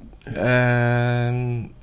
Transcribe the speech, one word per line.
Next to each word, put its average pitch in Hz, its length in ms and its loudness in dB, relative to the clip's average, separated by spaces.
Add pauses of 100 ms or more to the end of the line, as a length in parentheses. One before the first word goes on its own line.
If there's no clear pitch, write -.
(340)
En, 120 1400 0 (120)